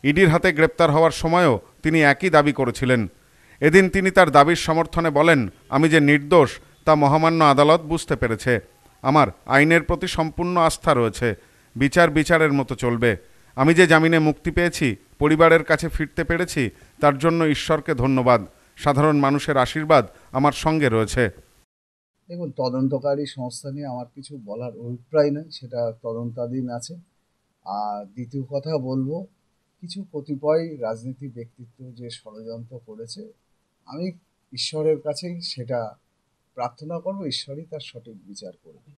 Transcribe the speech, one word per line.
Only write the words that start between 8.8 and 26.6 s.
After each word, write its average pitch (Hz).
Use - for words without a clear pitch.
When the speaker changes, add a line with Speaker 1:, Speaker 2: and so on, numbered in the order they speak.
Speaker 1:
আমার 139
আইনের 151
প্রতি 175
সম্পূর্ণ 175
আস্থা 160
রয়েছে, 117
বিচার 156
বিচারের 156
মতো 139
চলবে। 117
আমি 147
যে 180
জামিনে 160
মুক্তি 156
পেয়েছি, 165
পরিবারের 160
কাছে 160
ফিরতে 156
পেরেছি, 165
তার 143
জন্য 165
ঈশ্বরকে 156
ধন্যবাদ। 123
সাধারণ 147
মানুষের 139
আশীর্বাদ 139
আমার 139
সঙ্গে 156
রয়েছে।" 110
Speaker 2:
দেখুন, 175
তদন্তকারী 135
সংস্থা 131
নিয়ে 143
আমার 123
কিছু 139
বলার 117
অভিপ্রায় 123
নেই, 151
সেটা 120
তদন্তাধীন 120